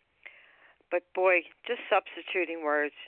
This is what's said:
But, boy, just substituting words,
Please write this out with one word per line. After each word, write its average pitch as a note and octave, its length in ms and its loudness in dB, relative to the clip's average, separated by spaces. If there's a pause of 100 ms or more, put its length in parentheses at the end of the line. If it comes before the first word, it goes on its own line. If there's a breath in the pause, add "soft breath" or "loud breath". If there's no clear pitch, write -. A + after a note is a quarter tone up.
(920 loud breath)
But, F3 120 0 (120)
boy, F3+ 280 4 (240)
just A#3+ 220 -4
substituting E3 760 -2
words, D3 300 0 (140)